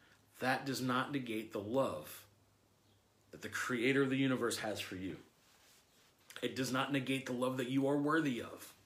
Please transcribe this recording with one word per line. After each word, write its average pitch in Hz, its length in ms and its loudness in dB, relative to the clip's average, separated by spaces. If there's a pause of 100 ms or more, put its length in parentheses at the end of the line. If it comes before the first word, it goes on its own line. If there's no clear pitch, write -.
(400)
that 131 280 0
does 123 140 -2
not 127 300 0
negate 113 400 -4
the 110 80 -4
love 104 680 -2 (1040)
that - 100 -16
the 101 80 -10
creator 127 540 2
of 131 80 2
the 131 60 4
universe 123 400 2
has 101 220 -4
for - 160 -8
you. 92 220 -6 (1300)
It 113 120 -2
does 123 160 -2
not 135 220 2
negate 135 320 0
the 131 80 -4
love 127 240 0
that 127 120 -2
you 135 180 4
are 143 100 4
worthy 143 420 2
of. - 340 -12 (120)